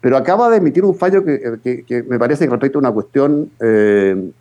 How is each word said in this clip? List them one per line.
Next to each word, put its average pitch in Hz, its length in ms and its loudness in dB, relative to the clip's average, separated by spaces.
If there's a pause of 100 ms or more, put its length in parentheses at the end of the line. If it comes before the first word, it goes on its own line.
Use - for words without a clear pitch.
Pero 127 160 2
acaba 185 320 2
de 226 100 4
emitir 175 260 0
un 196 100 2
fallo 190 300 0
que, 123 380 -4
que, 123 220 -6
que 120 200 -4
me 123 160 -2
parece 143 240 0
que 135 60 0
respecto 135 280 -2
a - 20 0
una 127 120 0
cuestión, 143 580 -2 (100)
eh, 101 680 2 (100)